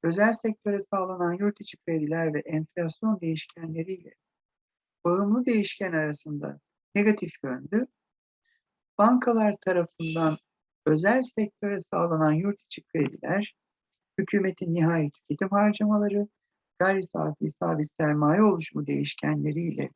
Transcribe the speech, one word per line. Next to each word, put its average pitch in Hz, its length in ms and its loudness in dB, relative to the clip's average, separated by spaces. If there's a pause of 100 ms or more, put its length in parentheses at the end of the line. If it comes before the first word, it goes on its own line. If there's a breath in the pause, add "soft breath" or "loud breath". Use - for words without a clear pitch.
özel 196 300 4
sektöre 214 460 -2
sağlanan 185 540 -2
yurt 202 280 -2
içi - 160 -16
krediler 160 560 -2
ve 147 60 -2
enflasyon 170 800 -4
değişkenleriyle 165 920 -8 (920)
bağımlı 202 400 2
değişken 202 460 0
arasında 147 680 -4 (360)
negatif 208 360 2 (120)
yönlü, 139 440 -4 (1080)
bankalar 226 640 4
tarafından 165 760 0 (480)
özel 185 360 4
sektöre 208 580 -4
sağlanan 165 520 0
yurt 196 300 0
içi - 220 -16
krediler, 165 720 -4 (600)
hükümetin 185 560 -2
nihai 165 380 2
tüketim - 380 -6
harcamaları, 208 800 2 (520)
gayri 190 240 2
safi 156 460 -4
sabit 156 420 -2
sermaye 151 520 2
oluşumu 160 440 0
değişkenleriyle 147 1080 -4